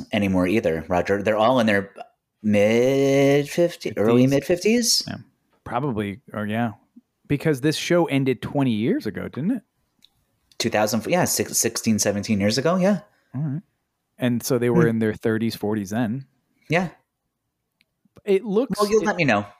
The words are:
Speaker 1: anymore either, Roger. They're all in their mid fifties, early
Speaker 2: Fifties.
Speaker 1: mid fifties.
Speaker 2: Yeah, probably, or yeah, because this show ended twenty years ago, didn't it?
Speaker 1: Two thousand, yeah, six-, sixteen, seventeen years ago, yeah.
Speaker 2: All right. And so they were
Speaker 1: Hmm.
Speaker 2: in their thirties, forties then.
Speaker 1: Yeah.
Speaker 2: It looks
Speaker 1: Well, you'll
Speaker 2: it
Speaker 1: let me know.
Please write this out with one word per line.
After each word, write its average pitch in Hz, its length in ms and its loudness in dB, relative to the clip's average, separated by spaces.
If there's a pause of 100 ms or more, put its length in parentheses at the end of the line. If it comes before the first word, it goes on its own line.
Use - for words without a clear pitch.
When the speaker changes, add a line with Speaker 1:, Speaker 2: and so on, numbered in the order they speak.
(120)
Speaker 1:
anymore 95 340 2
either, 87 420 0
Roger. 92 360 0
They're 107 140 0
all 120 220 4
in 110 80 2
their 101 260 0 (500)
mid 135 1040 2
fifties, - 480 -2
early 117 260 4
Speaker 2:
Fifties. 135 80 4
Speaker 1:
mid 139 140 0
fifties. 220 640 0
Speaker 2:
Yeah, 101 100 -10 (460)
probably, 107 580 -4 (120)
or 107 140 -6
yeah, 110 240 -2 (560)
because 147 340 -2
this 151 140 0
show 175 300 0
ended 135 360 0
twenty 135 300 -2
years 127 340 -2
ago, 92 220 -8
didn't 151 240 -4
it? 262 120 -4 (960)
Speaker 1:
Two 117 120 -2
thousand, 107 380 0
yeah, 170 180 2
six-, - 320 -4
sixteen, 110 420 0
seventeen 101 400 0
years 104 180 0
ago, 160 200 0
yeah. 185 240 2 (340)
Speaker 2:
All 135 60 -6
right. 151 200 -4 (560)
And 120 240 0
so 131 160 0
they 120 140 2
were 117 120 4
Speaker 1:
Hmm. 117 60 4
Speaker 2:
in 113 100 -2
their 110 140 0
thirties, 110 420 -2
forties 104 360 -4
then. 120 340 -4 (440)
Speaker 1:
Yeah. 170 200 0 (1400)
Speaker 2:
It 190 180 2
looks 214 360 -2
Speaker 1:
Well, 208 100 0
you'll 214 140 2
Speaker 2:
it - 20 -4
Speaker 1:
let 202 100 -2
me 175 100 0
know. 104 200 2 (140)